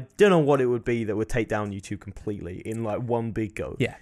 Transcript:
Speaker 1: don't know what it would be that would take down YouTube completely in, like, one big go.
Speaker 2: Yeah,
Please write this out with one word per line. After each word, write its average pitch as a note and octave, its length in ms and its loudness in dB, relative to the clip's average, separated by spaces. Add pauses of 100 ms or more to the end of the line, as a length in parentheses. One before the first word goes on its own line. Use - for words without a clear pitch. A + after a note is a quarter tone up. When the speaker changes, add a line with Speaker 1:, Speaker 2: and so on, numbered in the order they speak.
(180)
Speaker 1:
don't G3+ 140 8
know F3 80 8
what C#3+ 200 6
it B2+ 60 2
would A#2+ 180 0
be A#2+ 200 0
that G#2 120 -2
would G#2+ 140 -2
take A2+ 180 0
down G#2+ 240 -2
YouTube G2 280 -10
completely F#2+ 640 -10
in, A2 180 -6
like, G#2 180 -4
one A#2 300 -2
big A2 240 -4
go. C#2+ 240 -6
Speaker 2:
Yeah, A#2+ 220 0